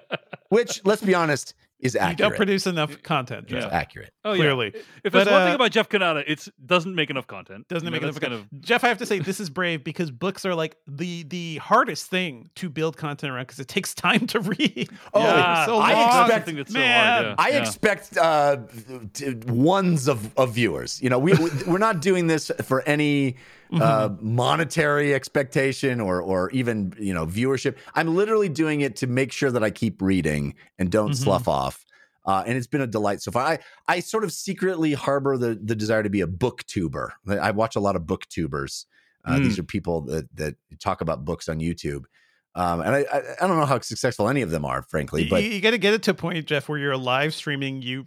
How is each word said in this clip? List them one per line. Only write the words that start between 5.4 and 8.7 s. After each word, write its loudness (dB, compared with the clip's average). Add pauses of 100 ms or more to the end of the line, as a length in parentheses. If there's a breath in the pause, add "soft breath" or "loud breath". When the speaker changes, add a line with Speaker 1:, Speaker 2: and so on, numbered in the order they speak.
Speaker 3:
thing 4
Speaker 2:
uh, 2
Speaker 3:
about 2
Jeff 2
Kanata, 0
it's -6 (160)
doesn't 0
make 0
enough -6
content. -16
Speaker 2:
Doesn't -4
Speaker 3:
You -6
Speaker 2:
make -2
Speaker 3:
know, -2
Speaker 2:
enough -6
Speaker 3:
that's -6
Speaker 2:
content. -8
Speaker 3:
kind -18
of -18
Speaker 2:
Jeff, 0